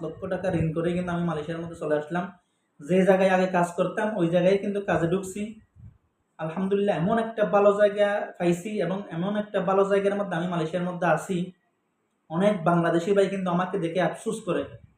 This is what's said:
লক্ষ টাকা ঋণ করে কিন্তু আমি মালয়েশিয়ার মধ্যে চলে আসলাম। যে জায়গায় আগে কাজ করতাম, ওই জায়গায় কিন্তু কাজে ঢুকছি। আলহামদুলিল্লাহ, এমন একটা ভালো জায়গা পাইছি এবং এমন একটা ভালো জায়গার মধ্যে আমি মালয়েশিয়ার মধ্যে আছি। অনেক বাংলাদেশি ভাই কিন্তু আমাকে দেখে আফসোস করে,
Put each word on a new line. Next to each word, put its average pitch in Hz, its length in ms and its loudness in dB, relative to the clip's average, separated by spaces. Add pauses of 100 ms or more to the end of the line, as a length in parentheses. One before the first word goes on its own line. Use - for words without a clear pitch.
লক্ষ 160 240 -8
টাকা 185 260 -4
ঋণ 160 200 0
করে 170 200 -2
কিন্তু 175 200 -4
আমি 170 120 -2
মালয়েশিয়ার 165 360 -4
মধ্যে 165 160 -10
চলে 151 220 -2
আসলাম। 175 340 -6 (560)
যে 180 160 4
জায়গায় 190 260 6
আগে 185 160 4
কাজ 175 300 0
করতাম, 208 400 -2
ওই 170 120 2
জায়গায় 180 300 4
কিন্তু 202 220 -4
কাজে 170 260 0
ঢুকছি। 208 540 -4 (800)
আলহামদুলিল্লাহ, 190 580 0
এমন 202 220 2
একটা 220 260 -2
ভালো 202 280 6
জায়গা 202 640 2
পাইছি 180 420 0
এবং 185 300 -4
এমন 180 260 -4
একটা 208 240 -2
ভালো 190 280 4
জায়গার 196 280 2
মধ্যে 185 200 -4
আমি 175 120 -2
মালয়েশিয়ার 175 440 -4
মধ্যে 170 140 -2
আছি। 165 460 0 (760)
অনেক 180 360 0
বাংলাদেশি 170 480 2
ভাই 196 140 4
কিন্তু 185 240 -4
আমাকে 180 280 -2
দেখে 165 220 -2
আফসোস 170 440 -4
করে, 143 200 -2 (340)